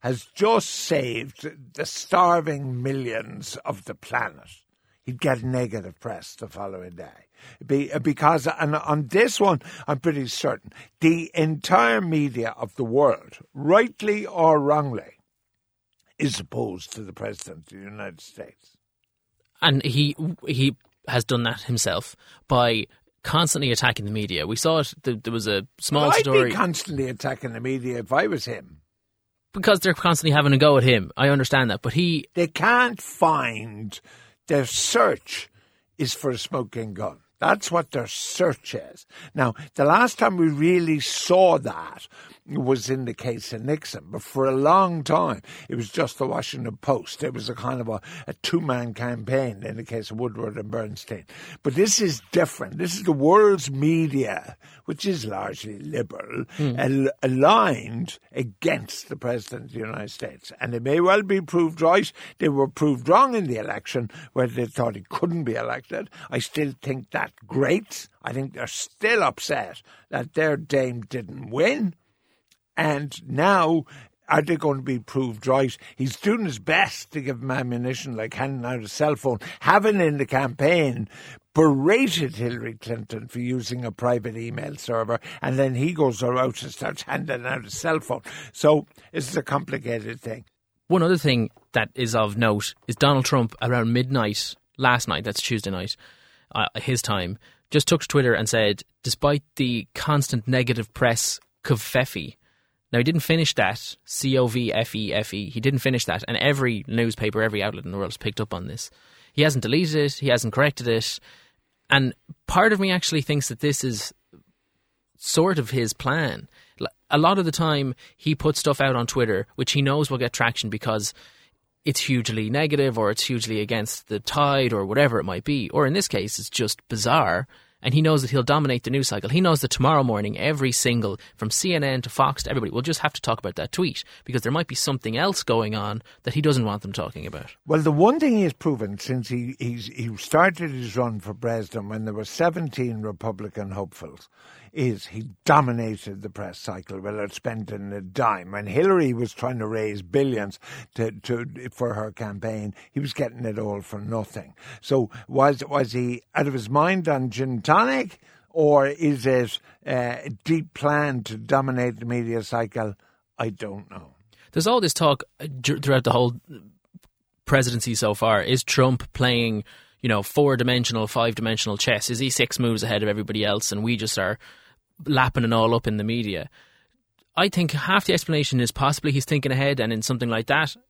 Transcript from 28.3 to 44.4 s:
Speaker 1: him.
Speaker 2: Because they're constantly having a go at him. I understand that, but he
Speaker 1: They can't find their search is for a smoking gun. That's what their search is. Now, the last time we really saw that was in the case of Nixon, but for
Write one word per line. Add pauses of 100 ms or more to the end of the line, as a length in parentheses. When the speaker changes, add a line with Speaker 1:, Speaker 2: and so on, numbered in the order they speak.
Speaker 1:
him. (720)
Speaker 2:
Because
they're
constantly
having
a
go
at
him.
I
understand
that,
but
he
Speaker 1:
They
can't
find (480)
their
search (480)
is
for
a
smoking
gun. (200)
That's
what
their
search
is. (300)
Now, (220)
the
last
time
we
really
saw
that (380)
was
in
the
case
of
Nixon,
but
for